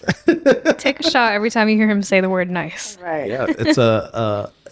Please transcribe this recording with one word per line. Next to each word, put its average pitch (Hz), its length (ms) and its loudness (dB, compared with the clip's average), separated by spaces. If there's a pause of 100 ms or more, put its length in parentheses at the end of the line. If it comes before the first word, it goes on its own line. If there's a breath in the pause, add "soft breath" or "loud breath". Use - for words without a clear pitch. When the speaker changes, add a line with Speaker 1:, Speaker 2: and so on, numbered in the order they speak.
(260)
Speaker 1:
<laughs> 277 520 2
Speaker 2:
Take 277 240 -4
a 320 80 -2
shot 233 240 2
every 214 160 -2
time 220 200 2
you 220 60 4
hear 214 140 4
him 202 120 2
say 190 200 2
the 185 80 0
word 185 200 -2
nice. 170 500 -8
Speaker 3:
Right. 156 300 -6
Speaker 1:
Yeah, 123 200 -2
it's - 280 0
a, 110 760 0 (200)